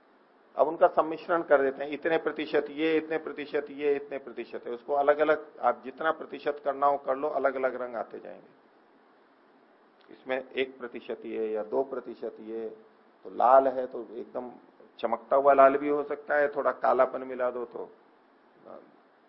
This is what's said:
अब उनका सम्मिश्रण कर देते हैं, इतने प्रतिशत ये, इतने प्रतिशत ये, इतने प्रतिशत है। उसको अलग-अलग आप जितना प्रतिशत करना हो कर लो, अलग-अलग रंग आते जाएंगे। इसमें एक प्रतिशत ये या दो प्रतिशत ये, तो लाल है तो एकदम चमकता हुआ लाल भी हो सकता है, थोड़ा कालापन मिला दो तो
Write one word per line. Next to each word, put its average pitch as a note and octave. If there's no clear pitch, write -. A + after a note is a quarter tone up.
अब C3+
उनका E3
सम्मिश्रण E3
कर C#3+
देते C3+
हैं, D3
इतने D#3+
प्रतिशत D3+
ये, D#3
इतने D#3
प्रतिशत D3
ये, C#3+
इतने C#3
प्रतिशत A#2
है। A#2+
उसको C3
अलग-अलग D3
आप A#2
जितना D#3
प्रतिशत D3
करना C#3
हो C#3+
कर C3+
लो, C#3+
अलग-अलग C3
रंग B2
आते -
जाएंगे। -
इसमें C3
एक C3
प्रतिशत A#2+
ये A2
या G#2+
दो B2+
प्रतिशत B2
ये, A2
तो G2
लाल B2
है B2+
तो A#2+
एकदम B2
चमकता A#2
हुआ C#3
लाल C3+
भी D3
हो D3
सकता D3
है, D3
थोड़ा C#3
कालापन B2+
मिला B2+
दो A#2+
तो G#2+